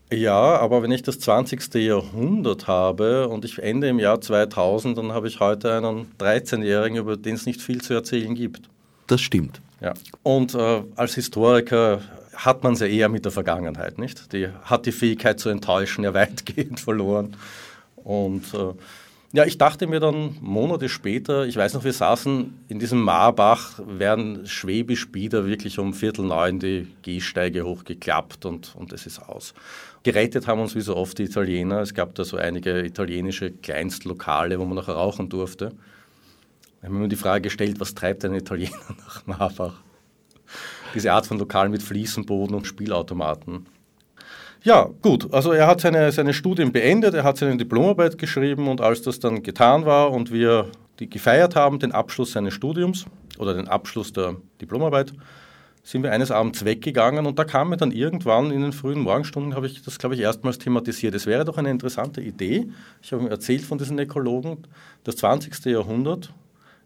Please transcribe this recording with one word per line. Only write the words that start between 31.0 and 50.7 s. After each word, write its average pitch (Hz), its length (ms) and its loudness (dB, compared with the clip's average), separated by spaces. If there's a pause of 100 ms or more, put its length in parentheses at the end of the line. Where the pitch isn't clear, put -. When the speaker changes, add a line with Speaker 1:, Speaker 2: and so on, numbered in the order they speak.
Speaker 1:
die 107 60 -4
Italiener. 95 560 -2
Es 101 140 -6
gab 90 200 -4
da 92 120 -6
so 90 120 -8
einige 87 480 -2
italienische 90 640 -6
Kleinstlokale, 87 1080 -4
wo 92 60 -4
man 92 100 -4
noch 95 140 -6
rauchen 92 400 -2
durfte. 92 420 -8 (1120)
Da 98 60 -16
haben 95 80 -6
wir 101 80 -2
mir 107 40 0
die 101 80 -2
Frage 98 280 0
gestellt, 104 360 -4
was 98 160 -8
treibt 95 300 -4
ein 95 100 -4
Italiener 92 420 -6 (100)
<laughs> - 120 -14
nach - 260 -20
Marbach? 92 500 -4 (1160)
Diese 104 200 2
Art 107 120 4
von 107 140 -6
Lokal 98 300 2
mit 104 120 -4
Fliesenboden 104 720 -4
und 101 120 -6
Spielautomaten. 85 960 -4 (960)
Ja, 202 280 8 (120)
gut, - 320 4
also 139 180 4
er 156 160 8
hat 175 140 8
seine, 160 320 6
seine 143 200 2
Studien 156 380 2
beendet, 170 420 6
er 143 120 0
hat 139 120 4
seine 135 200 2
Diplomarbeit 165 600 4
geschrieben 143 520 0
und 127 100 0
als 113 220 4
das 123 180 -4
dann 113 240 -2
getan 123 420 6
war 143 260 6
und 117 200 -2
wir 113 380 4 (300)